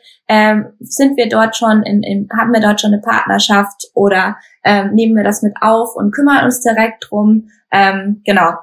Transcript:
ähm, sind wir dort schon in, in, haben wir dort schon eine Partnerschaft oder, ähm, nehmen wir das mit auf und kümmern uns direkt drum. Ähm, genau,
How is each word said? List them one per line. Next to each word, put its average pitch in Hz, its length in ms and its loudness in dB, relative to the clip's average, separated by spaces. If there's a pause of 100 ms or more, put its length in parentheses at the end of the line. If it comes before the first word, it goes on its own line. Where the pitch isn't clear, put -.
(300)
ähm, 214 380 2 (120)
sind 277 380 0
wir 233 100 0
dort 220 300 -2
schon 214 260 2
in, 208 180 0
in, 202 300 -6
haben 226 220 -2
wir 226 80 2
dort 208 180 0
schon 208 140 0
eine 202 80 0
Partnerschaft - 920 -2
oder, 196 440 0 (260)
ähm, 202 300 0
nehmen 226 240 2
wir 202 80 0
das 208 160 -2
mit 208 180 -2
auf 226 380 0
und 208 180 -2
kümmern 285 300 2
uns 247 160 -2
direkt 226 480 -2
drum. 214 400 0 (240)
Ähm, 196 520 0
genau, 180 260 2 (120)